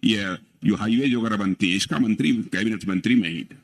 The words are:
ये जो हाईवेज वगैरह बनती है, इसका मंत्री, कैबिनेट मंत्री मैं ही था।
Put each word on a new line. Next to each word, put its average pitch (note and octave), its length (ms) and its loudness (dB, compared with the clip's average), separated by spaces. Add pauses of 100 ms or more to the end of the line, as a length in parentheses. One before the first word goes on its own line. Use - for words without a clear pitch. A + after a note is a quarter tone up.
ये G2+ 320 0 (280)
जो G#2 100 4
हाईवेज A#2 400 2
वगैरह A2+ 220 -2
बनती F#2+ 340 0
है, F#2 60 0
इसका D3 220 -4
मंत्री, B2+ 340 2
कैबिनेट G#2+ 520 -4
मंत्री F#2+ 300 0
मैं G2+ 140 2
ही E2 160 -6
था। - 200 -20